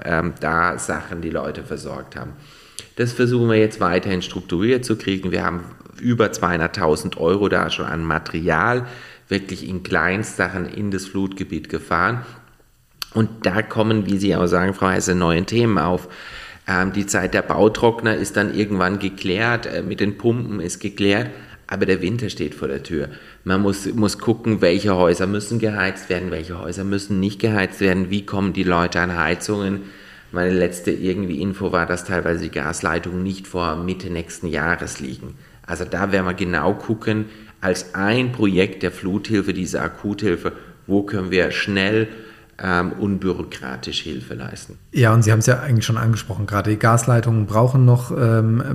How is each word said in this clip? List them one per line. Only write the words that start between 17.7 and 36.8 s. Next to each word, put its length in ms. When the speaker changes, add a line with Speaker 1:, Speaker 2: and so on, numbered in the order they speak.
Speaker 1:
ist 220
dann 180
irgendwann 440
geklärt, 640
äh, 160
mit 180
den 180
Pumpen 440
ist 180
geklärt, 520
aber 180
der 160
Winter 280
steht 240
vor 140
der 160
Tür. 240
Man 160
muss, 320
muss 260
gucken, 400
welche 360
Häuser 300
müssen 320
geheizt 520
werden, 200
welche 300
Häuser 240
müssen 380
nicht 180
geheizt 400
werden, 300
wie 160
kommen 260
die 120
Leute 360
an 180
Heizungen. 640
Meine 180
letzte 400
irgendwie 500
Info 300
war, 140
dass 180
teilweise 400
die 80
Gasleitungen 720
nicht 240
vor 300
Mitte 320
nächsten 380
Jahres 520
liegen. 380
Also 200
da 260
werden 160
wir 60
genau 400
gucken, 520